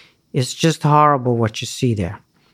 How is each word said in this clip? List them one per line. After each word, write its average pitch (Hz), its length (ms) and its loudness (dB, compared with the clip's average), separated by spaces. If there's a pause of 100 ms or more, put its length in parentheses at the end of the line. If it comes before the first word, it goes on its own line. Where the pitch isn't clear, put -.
(300)
It's 127 220 -4
just - 300 0
horrible 143 560 2
what 113 240 -2
you 117 40 -10
see 120 280 -2
there. 101 260 -6 (340)